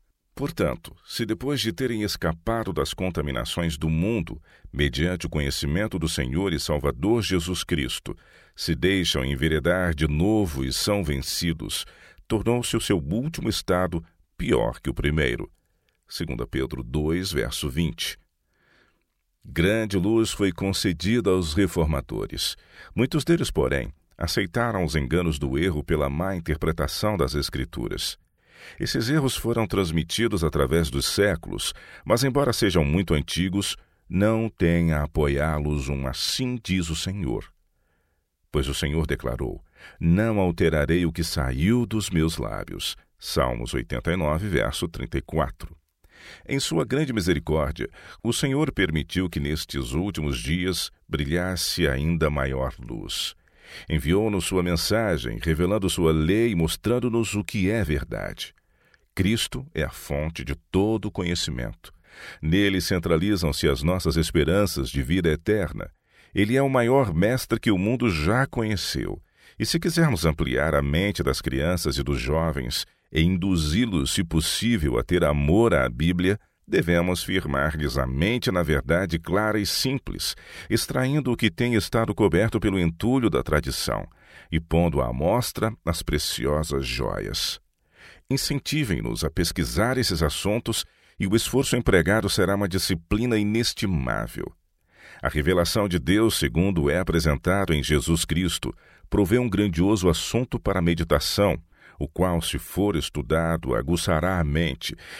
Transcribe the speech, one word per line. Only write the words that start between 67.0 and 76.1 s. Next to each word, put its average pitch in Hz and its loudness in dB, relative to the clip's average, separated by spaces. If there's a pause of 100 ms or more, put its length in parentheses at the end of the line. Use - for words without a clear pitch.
mestre 110 2
que 117 2
o 92 4
mundo 117 2
já 98 2
conheceu. 95 -4 (380)
E 113 -2
se 165 0
quisermos 160 2
ampliar 76 2
a 71 4
mente 85 0
das 67 0
crianças 71 0
e - -2
dos 65 0
jovens 65 -2 (280)
e 78 2
induzi-los, 87 2
se 98 0
possível, 82 0
a 60 -2
ter 87 2
amor 80 4
à 67 4
Bíblia, 87 0 (260)